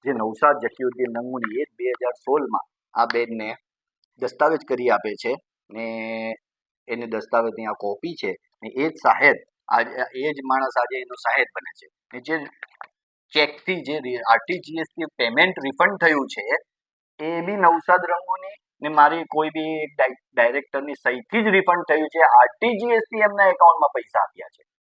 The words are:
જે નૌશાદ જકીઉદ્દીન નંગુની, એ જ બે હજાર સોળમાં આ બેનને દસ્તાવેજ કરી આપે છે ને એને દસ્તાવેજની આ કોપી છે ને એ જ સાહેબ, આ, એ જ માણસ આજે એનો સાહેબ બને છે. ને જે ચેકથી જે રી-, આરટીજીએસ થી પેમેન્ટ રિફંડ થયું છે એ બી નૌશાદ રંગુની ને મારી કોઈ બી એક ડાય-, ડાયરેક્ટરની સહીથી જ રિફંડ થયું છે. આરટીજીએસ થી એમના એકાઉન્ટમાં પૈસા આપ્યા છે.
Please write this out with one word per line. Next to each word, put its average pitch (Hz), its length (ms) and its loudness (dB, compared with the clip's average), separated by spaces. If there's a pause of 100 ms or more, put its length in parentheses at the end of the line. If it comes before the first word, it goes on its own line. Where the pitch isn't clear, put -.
જે 135 80 -2
નૌશાદ 113 420 2
જકીઉદ્દીન 123 540 -4
નંગુની, 120 520 -6
એ - 20 -2
જ - 140 -12
બે 123 120 -8
હજાર 123 220 -4
સોળમાં 131 500 -2 (400)
આ 117 40 4
બેનને 113 500 -4 (640)
દસ્તાવેજ 147 420 0 (100)
કરી 123 200 0
આપે 104 260 0
છે 120 200 -4 (340)
ને 110 160 -10 (1000)
એને 120 180 -8
દસ્તાવેજની 113 600 -4
આ 107 60 -6
કોપી 104 440 -8
છે 95 160 -6 (320)
ને 110 60 -14
એ 143 200 -2
જ - 20 -6 (120)
સાહેબ, 127 320 4 (320)
આ, 117 140 0 (340)
એ 143 160 -4
જ 139 120 -8
માણસ 131 340 -2
આજે 123 200 -2
એનો 123 180 -12
સાહેબ 123 400 -2
બને - 180 -14
છે. - 140 -20 (260)
ને 123 60 -12
જે 151 260 -4 (880)
ચેકથી 151 480 -2
જે 143 180 -4
રી-, 123 220 -6 (100)
આરટીજીએસ 160 540 -2
થી 165 200 -10 (120)
પેમેન્ટ 143 460 2
રિફંડ 175 380 0
થયું 151 260 2
છે 110 280 -6 (680)
એ 165 180 -4
બી 196 140 -4
નૌશાદ 175 540 4
રંગુની 180 460 -6 (260)
ને 147 80 -6
મારી 156 340 4
કોઈ 156 260 0
બી 156 320 -4
એક 151 160 -8
ડાય-, - 360 -2
ડાયરેક્ટરની 139 600 0
સહીથી 127 500 -2
જ 214 40 2
રિફંડ 185 420 4
થયું 156 180 2
છે. 160 160 4
આરટીજીએસ 220 760 4
થી 226 180 -8
એમના 202 240 2
એકાઉન્ટમાં 175 500 6
પૈસા 117 260 -4
આપ્યા - 280 -6
છે. - 340 -20